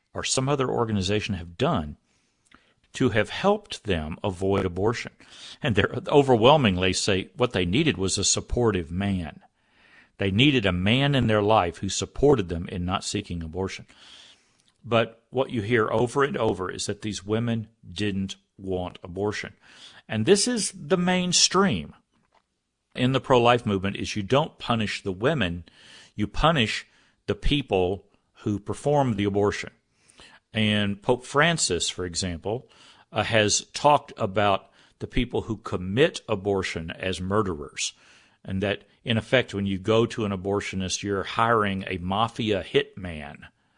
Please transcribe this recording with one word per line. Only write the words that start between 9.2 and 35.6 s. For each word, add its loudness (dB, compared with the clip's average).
They 0
needed 4
a 2
man 2
in 2
their 2
life 2
who -6
supported 2
them -6
in -6
not -2
seeking -6
abortion. -8
But 0
what -2
you -4
hear 2
over 2
and -2
over -2
is -8
that -6
these -8
women -2
didn't -4
want -6
abortion. -6
And -2
this 4
is -2
the -2
mainstream 2
in 0
the 0
pro-life 4
movement, 0
is -6
you -4
don't 0
punish -4
the -4
women, 0
you -2
punish 0
the 0
people 0
who -2
perform 0
the 0
abortion. 0
And 0
Pope 0
Francis, 0
for -6
example, -6
uh, -2
has 2
talked 2
about 0
the -12
people -2
who -6
commit -2